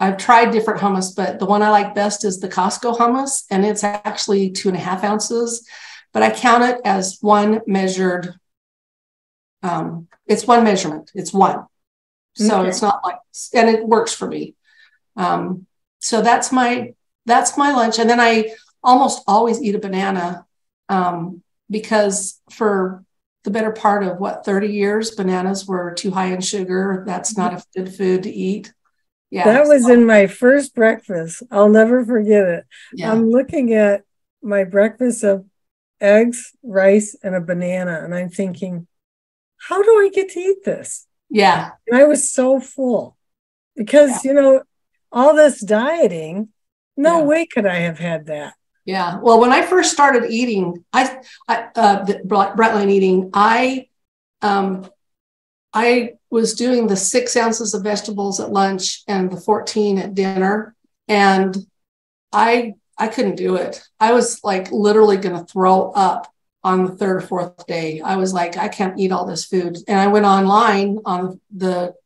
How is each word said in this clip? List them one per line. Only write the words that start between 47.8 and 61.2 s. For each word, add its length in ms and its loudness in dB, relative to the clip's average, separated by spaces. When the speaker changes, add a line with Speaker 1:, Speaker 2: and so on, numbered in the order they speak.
Speaker 2:
have 180 -4
had 280 -6
that. 280 -12
Speaker 1:
Yeah. 340 -4
Well, 180 6
when 140 4
I 80 4
first 320 0
started 380 2
eating, 520 -4
I, 240 0
I, 300 -4
uh, 280 2
the 200 -4
Bre-, 320 0
Brightline 340 2
Eating, 440 2
I, 540 0
um, 480 -4
I 400 0
was 240 0
doing 320 0
the 100 0
six 400 -2
ounces 380 -2
of 80 -6
vegetables 580 -6
at 100 -10
lunch 560 -2
and 240 -2
the 80 -8
fourteen 600 -2
at 160 -8
dinner. 600 -2
And 480 2